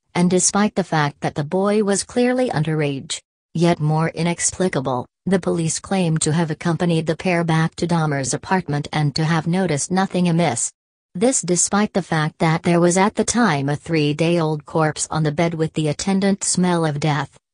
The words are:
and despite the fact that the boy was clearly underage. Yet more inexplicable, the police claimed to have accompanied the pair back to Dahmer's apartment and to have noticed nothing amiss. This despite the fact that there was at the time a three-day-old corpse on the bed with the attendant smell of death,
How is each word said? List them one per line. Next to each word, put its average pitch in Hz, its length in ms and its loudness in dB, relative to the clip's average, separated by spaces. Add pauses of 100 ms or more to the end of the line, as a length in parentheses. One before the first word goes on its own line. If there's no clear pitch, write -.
(140)
and 175 140 2
despite 202 460 2
the 190 100 0
fact 147 380 -2
that 151 120 -4
the 151 100 -2
boy 202 380 0
was 196 220 0
clearly 247 460 0
underage. 151 720 -2 (320)
Yet 170 260 2
more 156 300 0
inexplicable, 156 960 -2 (180)
the 180 160 2
police 170 400 -2
claimed 170 420 0
to 156 100 2
have 165 180 0
accompanied 160 560 0
the 160 100 0
pair 175 260 0
back 160 340 0
to 180 100 -2
Dahmer's 151 480 0
apartment 151 580 -2
and 151 240 0
to 160 80 0
have 160 220 0
noticed 170 440 0
nothing 180 380 0
amiss. 165 420 0 (440)
This 233 260 2
despite 202 540 0
the 196 80 0
fact 156 360 -2
that 165 240 2
there 175 160 2
was 175 200 4
at 202 160 2
the 214 100 0
time 151 460 0
a 147 60 -2
three-day-old 156 920 0
corpse 156 440 -2
on 156 120 -2
the 151 100 0
bed 165 220 0
with 160 180 -2
the 156 160 -2
attendant 196 560 0
smell 180 400 0
of 147 160 -2
death, 147 360 -2 (180)